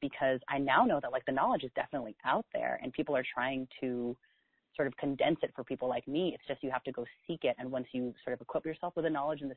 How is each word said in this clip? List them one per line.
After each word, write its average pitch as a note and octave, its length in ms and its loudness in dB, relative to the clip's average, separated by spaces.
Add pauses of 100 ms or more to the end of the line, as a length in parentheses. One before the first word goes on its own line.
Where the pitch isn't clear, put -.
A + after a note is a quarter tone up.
because C3+ 380 2 (100)
I C#3+ 80 0
now C#3 260 6
know F#3 160 6
that, B2+ 140 -2
like, C3 120 -2
the C#3+ 60 0
knowledge F3 320 2
is B2+ 120 -6
definitely A#2 380 -4 (120)
out D3+ 260 2
there - 320 0
and C3 80 -4
people D3 240 0
are C3 80 2 (100)
trying C3 340 -2 (120)
to B2 380 -2 (580)
sort D3 100 2
of C3 120 -4
condense C#3+ 460 2
it - 120 -2
for C3+ 80 -6
people B2+ 240 -4
like A#2+ 220 -2
me. D#3+ 260 0
It's - 100 -18
just C3+ 160 -6
you C3+ 100 -4
have B2+ 120 -2
to C#3 80 -4
go A#2+ 140 -6 (200)
seek E3 200 -4
it. B2 120 2
And B2+ 140 -6
once B2+ 220 -4
you B2+ 200 -2 (120)
sort B2+ 80 -4
of A#2+ 80 -6
equip - 240 -4
yourself D#3+ 320 -6
with D#3+ 80 0
the E3 40 2
knowledge D3 320 -2
and C#3 80 -6
the B2+ 80 -8